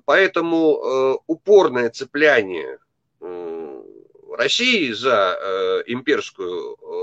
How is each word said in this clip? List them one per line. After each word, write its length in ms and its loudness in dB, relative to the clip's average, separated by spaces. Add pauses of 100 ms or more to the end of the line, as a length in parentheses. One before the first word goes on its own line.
поэтому, 800 2
э, 420 0
упорное 640 2
цепляние, 880 0 (420)
м, 640 -12 (520)
России 560 0
за, 480 0
э, 460 -2
имперскую, 880 -4 (260)